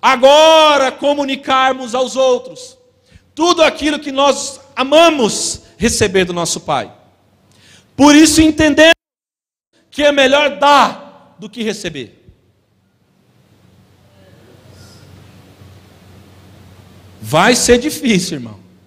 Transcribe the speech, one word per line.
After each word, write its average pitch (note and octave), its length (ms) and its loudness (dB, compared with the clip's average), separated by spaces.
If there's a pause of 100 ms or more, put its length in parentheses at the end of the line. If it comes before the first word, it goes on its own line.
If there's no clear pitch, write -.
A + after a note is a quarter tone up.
agora C#4+ 880 4
comunicarmos C4 1040 -4
aos B3 200 -4
outros B3+ 600 -4 (560)
tudo E4 300 0
aquilo D4 360 -2
que D4 120 -12
nós C4+ 500 -4 (140)
amamos C#4+ 880 0 (140)
receber F#3+ 480 -2
do F3 80 -12
nosso E3+ 280 -6
Pai. A#2+ 300 -8 (1040)
Por D4 200 6
isso D#4 260 4
entendemos D#4 520 2 (960)
que C#4+ 140 -6
é D4 80 2
melhor C#4+ 460 0
dar - 840 0
do G#3+ 100 -18
que A#3+ 140 -12
receber. D#3+ 560 -10 (4000)
Vai G3 340 2
ser A#3+ 220 2
difícil, A3+ 600 -4
irmão. A2+ 220 -16 (280)